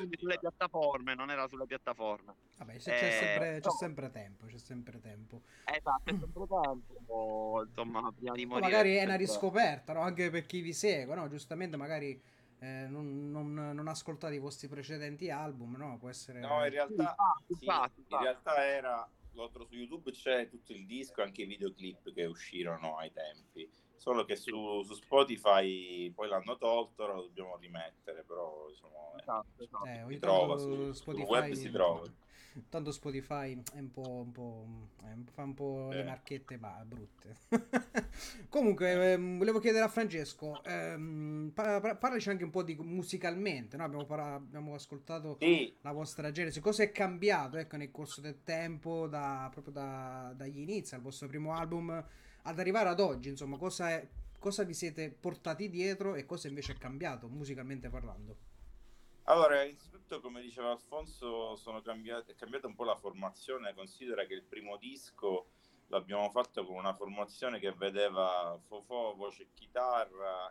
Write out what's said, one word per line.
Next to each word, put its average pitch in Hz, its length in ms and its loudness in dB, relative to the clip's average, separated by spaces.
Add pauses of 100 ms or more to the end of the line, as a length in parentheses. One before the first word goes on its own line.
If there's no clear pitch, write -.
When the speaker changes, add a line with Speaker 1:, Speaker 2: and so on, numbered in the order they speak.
Speaker 1:
sulle 185 100 -4
Speaker 2:
settimana. 175 300 0
Speaker 1:
piattaforme, 147 760 2
non 135 160 -2
era 135 180 0
sulle 131 180 -6
piattaforme. 110 680 -4 (220)
Speaker 3:
Vabbè, 113 240 -12
se 120 100 -4
c'è 120 160 4
Speaker 1:
Eh, 117 60 6
Speaker 3:
sempre, 110 340 4 (140)
c'è 156 80 -4
Speaker 1:
no. - 20 6
Speaker 3:
sempre 151 400 -2
tempo, 101 360 -14
c'è 117 120 -14
sempre 120 420 -12
tempo. 110 420 -16 (220)
Speaker 1:
Esatto, 147 400 0
c'è 190 140 0
sempre 175 300 -4
tempo, 113 1160 0
insomma, 117 480 -2
prima 123 200 -4
di 123 100 -2
Speaker 3:
O 123 60 -2
Speaker 1:
morire 123 200 4
Speaker 3:
magari 208 220 8
è 196 140 6
una 190 60 2
Speaker 1:
sempre. 190 140 4
Speaker 3:
riscoperta, 190 680 2
no? 160 80 0
Anche 175 300 2
per 165 160 -2
chi 180 160 -4
vi 165 100 -4
segue, 151 420 2
no? 170 140 -2
Giustamente 156 480 -6
magari, 143 440 -4 (380)
eh, 131 300 -8
non, 143 420 -6
non, 147 240 -6 (180)
non 151 140 -6
ascoltate 156 480 -6
i 143 60 -4
vostri 139 260 -8
precedenti 147 640 -6
album, 135 460 -6
no? 135 200 -8
Può 123 120 -12
essere 123 320 -12
Speaker 2:
No, 147 240 4
in 143 60 4
realtà, 156 440 2 (320)
Speaker 1:
Sì, - 60 -6
infatti, - 20 0
Speaker 2:
sì, 160 120 -6
Speaker 1:
infatti, 143 340 6
Speaker 2:
in - 20 -20
Speaker 1:
infatti. 135 220 2
Speaker 2:
realtà 139 420 4
era, 131 420 0 (260)
lo 117 160 -6
tro-, 120 140 -14
su 117 120 -14
YouTube 131 340 -6
c'è 123 380 2
tutto - 240 -16
il 98 140 -10
disco, 123 360 -4
anche 101 200 -2
i 101 40 -4
videoclip 95 680 -6
che 87 120 -2
uscirono 82 720 -4
ai 78 160 -8
tempi. 78 580 -12 (300)
Solo 120 240 2
che 104 100 -2
Speaker 1:
Sì. 101 140 -6
Speaker 2:
su, 107 340 -2
su 101 120 -12
Spotify 95 1160 6
poi 104 160 -4
l'hanno 104 300 -2
tolto, 117 480 2
ora 101 80 -2
lo 95 120 -6
dobbiamo 90 340 -10
rimettere, 85 640 -12
però, 78 480 -8
diciamo, 76 440 -18
eh, - 60 -14
Speaker 1:
Esatto, 113 420 -6
esatto. 107 220 -8
Speaker 3:
Eh, 117 200 -8
ogni 131 100 -10
Speaker 2:
si 143 60 -10
trova 90 360 6
Speaker 3:
tanto - 20 -2
Speaker 2:
su, 139 260 -2
sul 139 100 -4
Speaker 3:
Spotify 147 360 -4
Speaker 2:
web 131 220 4
si 135 180 -6
trova. 87 320 4 (680)
Speaker 3:
Tanto 151 220 -4
Spotify 135 720 -6 (120)
è 147 40 -12
un 135 120 -10
po', 131 180 -8
un 123 240 -8
po', 117 340 -10 (360)
è 107 100 -12
un, 117 140 -10
fa - 160 -12
un 139 100 -6
po' 135 380 -4
le 135 100 -2
Speaker 2:
Eh. 135 40 -4
Speaker 3:
marchette, 131 520 -10
ma 107 260 -10
brutte. 113 540 -14 (140)
<laughs> - 960 0
Comunque, 185 640 8
ehm, 180 240 4
volevo 214 220 6
chiedere 220 260 8
a 214 40 6
Francesco, 160 760 -2
ehm, 156 880 -4
pa-, 208 260 4
pa-, 208 160 2
parlaci 240 340 2
anche 185 140 0
un 165 60 -4
po' 180 120 2
di 165 140 -2
musicalmente, 170 1000 -2
no? 165 80 -2
Abbiamo 143 220 -4
para-, 147 280 -2
abbiamo 147 400 -8
ascoltato 147 640 -8
Speaker 2:
Sì. 160 440 6
Speaker 3:
la 143 100 -4
vostra 151 400 -4
genesi. 156 280 -2
Cosa 208 220 4
è 208 80 6
cambiato, 180 680 2
ecco, 160 180 -8
nel 147 140 -6
corso 147 320 -10
del 147 220 -10
tempo, 165 640 -2
da, 139 440 -4
proprio 143 220 -12
da, 131 600 -8
dagli 139 240 -10
inizi, 170 360 -4
al 127 80 -10
vostro 135 260 -10
primo 156 260 -2
album, 165 500 -2 (400)
ad 160 140 -4
arrivare 190 300 4
ad 175 120 4
oggi, 139 280 4
insomma, 139 300 -6
cosa 180 320 0
è, 160 180 -2 (300)
cosa 202 260 0
vi 175 80 -2
siete 156 380 -4
portati 170 580 -4
dietro 190 460 0
e 139 100 -4
cosa 156 240 -8
invece 139 240 -6
è - 60 -8
cambiato 131 500 -6
musicalmente 131 640 -6
parlando? 110 460 -8 (880)
Speaker 2:
Allora, 151 380 8
innanzitutto, 147 580 -8
come 123 200 -10
diceva 120 300 -4
Alfonso, 117 840 -6
sono 110 260 -10
cambiat-, 113 480 -8
è - 40 -20
cambiata 127 320 -8
un 104 80 -10
po' 123 100 -6
la 107 120 4
formazione. 98 800 -6
Considera 98 500 -6
che 92 80 -8
il 95 100 -8
primo 104 360 -12
disco 104 720 -4 (380)
l'abbiamo 101 420 0
fatto 113 340 0
con 92 120 -8
una 95 180 0
formazione 101 680 -6
che 98 140 0
vedeva 92 920 2
Fofò, 110 480 -4
voce 98 280 -8
e 92 100 -20
chitarra, 98 1000 -2